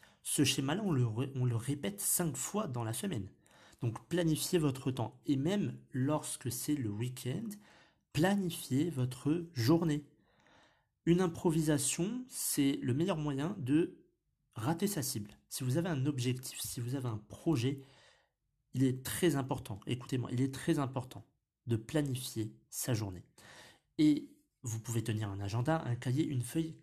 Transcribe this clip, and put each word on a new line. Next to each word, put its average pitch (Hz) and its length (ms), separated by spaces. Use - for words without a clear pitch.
Ce - 200
schéma-là, 147 420
on 190 60
le 127 120
re-, 117 320
on 127 100
le 117 100
répète 147 440
cinq 156 360
fois 208 320
dans 123 160
la 113 100
semaine. 123 360
Donc 117 260
planifiez 170 520
votre 135 320
temps, - 340
et 139 100
même 151 420
lorsque 139 600
c'est - 240
le 123 140
week-end, 127 580
planifiez 170 800
votre 139 600
journée. 147 520
Une 175 120
improvisation, 170 1120
c'est - 540
le 123 100
meilleur 170 240
moyen 147 400
de 151 400
rater 156 320
sa 196 160
cible. 107 340
Si - 140
vous 127 140
avez 170 120
un 135 160
objectif, 127 560
si - 180
vous 120 140
avez 127 140
un 107 100
projet, 135 540
il 131 80
est 127 200
très 160 320
important, 131 520
écoutez-moi, 123 440
il 120 100
est 135 120
très 160 240
important 131 480
de 117 100
planifier 127 800
sa - 240
journée. 98 320
Et 151 320
vous 110 180
pouvez 113 240
tenir 107 260
un 98 100
agenda, 123 440
un 123 120
cahier, 135 280
une 127 200
feuille, 160 400